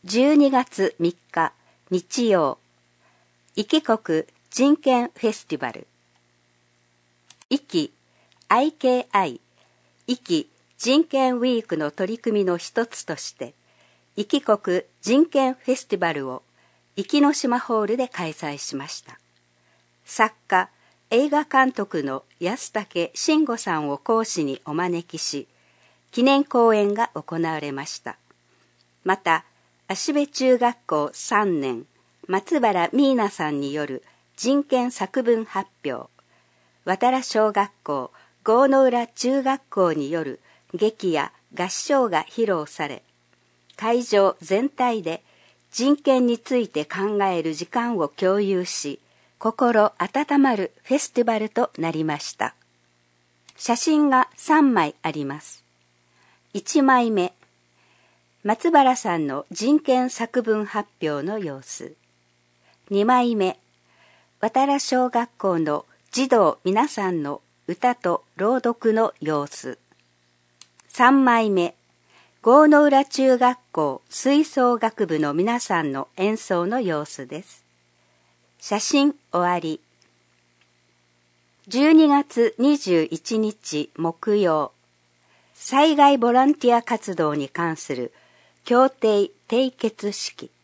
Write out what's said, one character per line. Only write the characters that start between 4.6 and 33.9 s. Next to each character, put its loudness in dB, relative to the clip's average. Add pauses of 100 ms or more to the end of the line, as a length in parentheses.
権 0
フ -2
ェ 0
ス -14
テ -6
ィ -12
バ -8
ル。 -18 (1600)
壱 0
岐、 -4 (560)
ア 4
イ 0
ケ 0
ー -12
ア 2
イ、 -8 (680)
壱 -4
岐 -4 (260)
人 2
権 0
ウ -4
ィ 0
ー -6
ク -4
の -4
取 -6
り -10
組 -2
み 0
の 0
一 -4
つ -10
と -10
し -14
て、 -14 (640)
壱 -6
岐 0
国 0 (180)
人 2
権 0
フ -6
ェ 0
ス -12
テ -4
ィ -8
バ 0
ル -6
を -12 (520)
壱 -6
岐 0
の 4
島 -2
ホ -2
ー -2
ル -2
で -4
開 -10
催 -10
し -10
ま -10
し -14
た。 -20 (840)
作 -2 (100)
家、 0 (440)
映 2
画 0
監 2
督 -6
の -6 (160)
安 -6
武 -4
慎 0
吾 -4
さ -4
ん -4
を -4
講 0
師 -4
に -6
お -10
招 -4
き -14
し、 -8 (640)
記 -2
念 4
講 2
演 0
が -2
行 -8
わ -4
れ -8
ま -10
し -14
た。 -14 (840)
ま -2
た、 -2 (440)
芦 -6
部 0
中 2
学 -2
校 -2
三 -2
年、 -6 (440)
松 -2
原 0
ミ 2
ー -
ナ 0
さ -6
ん -4
に -6
よ -6
る -12 (320)